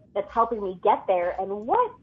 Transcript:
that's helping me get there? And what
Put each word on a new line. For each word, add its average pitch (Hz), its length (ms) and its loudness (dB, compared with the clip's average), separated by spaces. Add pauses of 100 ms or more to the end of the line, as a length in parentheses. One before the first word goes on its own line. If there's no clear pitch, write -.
(140)
that's - 180 -4
helping 233 300 0
me 185 220 -6
get 233 240 4
there? 180 320 0
And 190 100 -4 (160)
what 440 260 2 (100)